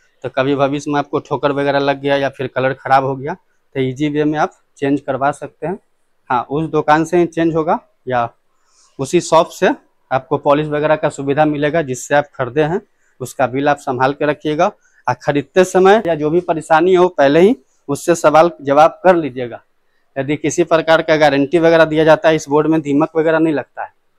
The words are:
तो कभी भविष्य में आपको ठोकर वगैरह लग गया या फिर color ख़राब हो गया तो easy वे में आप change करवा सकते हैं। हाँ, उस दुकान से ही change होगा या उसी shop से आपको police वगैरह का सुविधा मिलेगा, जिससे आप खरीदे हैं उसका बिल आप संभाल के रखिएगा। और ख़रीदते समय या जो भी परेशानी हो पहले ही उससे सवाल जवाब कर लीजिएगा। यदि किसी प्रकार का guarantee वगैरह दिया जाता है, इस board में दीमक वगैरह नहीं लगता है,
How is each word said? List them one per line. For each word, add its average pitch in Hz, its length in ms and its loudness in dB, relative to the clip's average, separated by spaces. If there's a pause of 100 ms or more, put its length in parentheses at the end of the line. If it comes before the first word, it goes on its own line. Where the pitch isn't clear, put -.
(240)
तो 127 80 -10
कभी 135 240 -2
भविष्य 143 360 -2
में 143 80 -2
आपको 143 220 -4
ठोकर 143 320 -4
वगैरह 139 280 -2
लग 139 200 -2
गया 139 160 -2
या 139 140 -4
फिर 127 180 -8
color 131 260 -2
ख़राब 135 300 0
हो 135 100 -6
गया 139 180 -10
तो - 460 -14
easy 131 300 -4
वे 147 160 -2
में 151 140 -2
आप 185 120 -2 (260)
change 139 240 -2
करवा 139 320 -2
सकते 151 340 -14
हैं। 196 120 -8 (500)
हाँ, 120 140 -2
उस 151 260 -6
दुकान 151 360 0
से 175 120 -2
ही 175 100 4
change 165 280 -2
होगा 170 240 0 (280)
या 120 220 -2 (680)
उसी 160 220 -2
shop 165 280 2
से 190 200 -2 (420)
आपको 131 280 -2
police 147 280 0
वगैरह 151 280 -2
का 156 140 -2
सुविधा 143 360 -2
मिलेगा, 147 360 -2
जिससे 131 340 -6
आप 143 180 0
खरीदे 131 300 -4
हैं 170 160 -4 (420)
उसका 127 260 -4
बिल 139 220 -2
आप 143 100 0
संभाल 131 340 -2
के 147 120 -6
रखिएगा। 151 420 -2 (400)
और 123 80 0
ख़रीदते 147 500 0
समय 190 400 4
या 170 100 -2
जो 151 140 -2
भी 170 120 0
परेशानी 165 540 0
हो 180 140 4
पहले 143 300 2
ही 208 160 4 (340)
उससे 165 260 -2
सवाल 160 360 4 (100)
जवाब 147 420 2
कर 180 120 6
लीजिएगा। 127 460 -6 (540)
यदि 139 220 -4
किसी 156 280 -2
प्रकार 160 360 2
का 160 160 0
guarantee 143 420 2
वगैरह 165 260 4
दिया 156 180 0
जाता 156 260 4
है, 160 60 4
इस 151 140 -6
board 151 180 2
में 160 140 0
दीमक 147 340 -2
वगैरह 160 240 0
नहीं 160 140 0
लगता 123 300 -8
है, - 80 -14 (280)